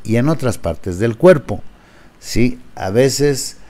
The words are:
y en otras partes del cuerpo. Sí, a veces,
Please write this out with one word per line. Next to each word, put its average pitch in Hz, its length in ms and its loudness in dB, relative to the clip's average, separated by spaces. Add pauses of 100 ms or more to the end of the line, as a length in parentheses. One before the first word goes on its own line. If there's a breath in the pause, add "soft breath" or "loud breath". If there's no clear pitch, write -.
y 110 120 -2
en 131 140 2
otras 127 280 -2
partes 87 400 -6
del 113 200 -2
cuerpo. 147 440 4 (580 soft breath)
Sí, 123 400 -2 (160)
a 95 140 -8
veces, 135 680 0 (120)